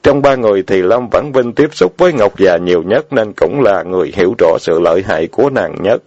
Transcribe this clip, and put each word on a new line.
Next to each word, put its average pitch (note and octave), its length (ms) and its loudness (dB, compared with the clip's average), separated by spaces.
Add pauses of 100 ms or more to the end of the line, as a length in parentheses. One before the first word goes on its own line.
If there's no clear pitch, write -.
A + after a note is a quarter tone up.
Trong C#3 180 2
ba C#3 140 4
người G#2 320 0
thì F#2+ 140 0
Lâm A2 280 0
Vãn A2 220 -2
Vinh B2 220 -2
tiếp C#3+ 200 0
xúc - 240 0
với F3+ 160 2
Ngọc G#2+ 260 0
già F2+ 180 2
nhiều F2 260 0
nhất B2 300 -2
nên A2 200 -2
cũng B2+ 280 -2
là G2 220 2
người F2+ 320 -2
hiểu F#2 220 0
rõ E2 220 2
sự E2 200 -2
lợi F2 280 2
hại E2 200 -2
của C3+ 220 0
nàng F2+ 340 -4
nhất. A2+ 240 0